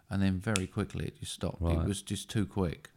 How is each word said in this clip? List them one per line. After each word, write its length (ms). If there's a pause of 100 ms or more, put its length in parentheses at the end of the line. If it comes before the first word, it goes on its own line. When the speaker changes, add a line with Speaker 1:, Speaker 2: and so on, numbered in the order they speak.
Speaker 1:
And 100
then 200
very 260
quickly 400
it 140
just 140
stopped. 280
It 40
Speaker 2:
Right. 200
Speaker 1:
was 160
just 260
too 200
quick. 500